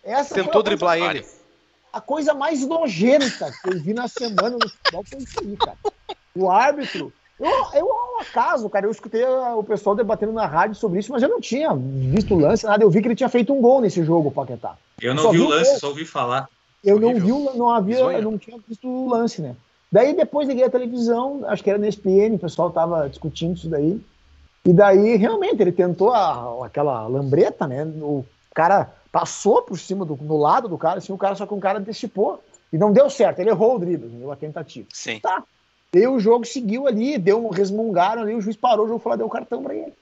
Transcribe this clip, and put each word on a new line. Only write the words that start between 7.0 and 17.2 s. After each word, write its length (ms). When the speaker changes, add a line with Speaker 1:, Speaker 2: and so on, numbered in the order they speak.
Speaker 1:
eu, 100
eu, 180
ao 300
acaso, 480
cara, 160
eu 60
escutei 320
a, 320
o 80
pessoal 320
debatendo 360
na 140
rádio 300
sobre 240
isso, 120
mas 120
eu 60
não 120
tinha 340
visto 600
o 40
lance, 260
nada. 180
Eu 80
vi 100
que 60
ele 80
tinha 140
feito 220
um 100
gol 200
nesse 220
jogo, 260
o 20
Paquetá. 460
Speaker 4:
Eu 140
não 80
Speaker 1:
Só 80
Speaker 4:
vi 60
Speaker 1:
vi 60
Speaker 4:
o 40
Speaker 1:
o 20
Speaker 4:
lance, 220
Speaker 1:
gol. 80
Speaker 4:
só 80
ouvi 180
falar. 420
Speaker 1:
Eu 160
não 100
Speaker 2:
Horrível. 160